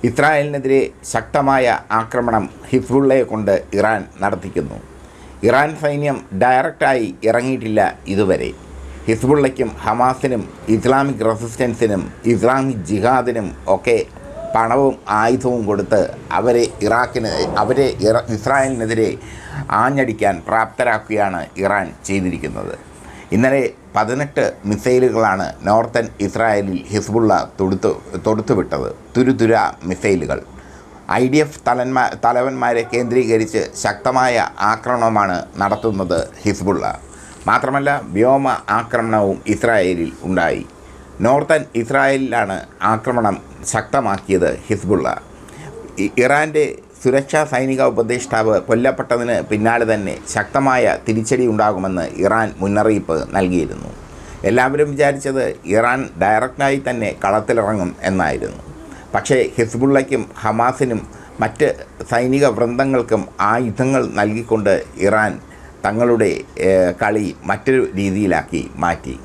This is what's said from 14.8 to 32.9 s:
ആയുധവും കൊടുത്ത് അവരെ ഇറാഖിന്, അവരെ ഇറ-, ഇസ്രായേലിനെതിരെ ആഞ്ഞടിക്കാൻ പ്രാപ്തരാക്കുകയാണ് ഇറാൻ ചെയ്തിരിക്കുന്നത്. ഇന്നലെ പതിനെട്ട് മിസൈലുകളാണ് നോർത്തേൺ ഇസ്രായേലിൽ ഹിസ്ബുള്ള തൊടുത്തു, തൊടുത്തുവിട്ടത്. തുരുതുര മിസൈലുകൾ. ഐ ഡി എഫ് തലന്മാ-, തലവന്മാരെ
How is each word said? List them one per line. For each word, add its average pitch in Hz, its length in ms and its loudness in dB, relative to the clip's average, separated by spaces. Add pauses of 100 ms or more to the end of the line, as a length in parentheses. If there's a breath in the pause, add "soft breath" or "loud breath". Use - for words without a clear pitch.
ആയുധവും 117 580 0
കൊടുത്ത് 104 340 0 (320)
അവരെ 117 340 2 (160)
ഇറാഖിന്, 113 500 0 (300)
അവരെ 123 260 2 (200)
ഇറ-, 113 180 2 (100)
ഇസ്രായേലിനെതിരെ 117 760 0 (560 loud breath)
ആഞ്ഞടിക്കാൻ 110 800 0
പ്രാപ്തരാക്കുകയാണ് 107 960 -2 (100)
ഇറാൻ 98 360 0 (120)
ചെയ്തിരിക്കുന്നത്. 76 840 -4 (440 loud breath)
ഇന്നലെ 131 380 2 (260)
പതിനെട്ട് 127 560 -2 (120)
മിസൈലുകളാണ് 107 880 2 (100)
നോർത്തേൺ 113 440 2 (140)
ഇസ്രായേലിൽ 101 580 0 (140)
ഹിസ്ബുള്ള 104 680 2
തൊടുത്തു, 95 300 0 (360)
തൊടുത്തുവിട്ടത്. 95 640 0 (280)
തുരുതുര 117 400 4 (280)
മിസൈലുകൾ. 90 540 -2 (720 loud breath)
ഐ 123 200 2
ഡി 143 40 2
എഫ് 151 320 0
തലന്മാ-, 127 460 0 (100)
തലവന്മാരെ 120 720 0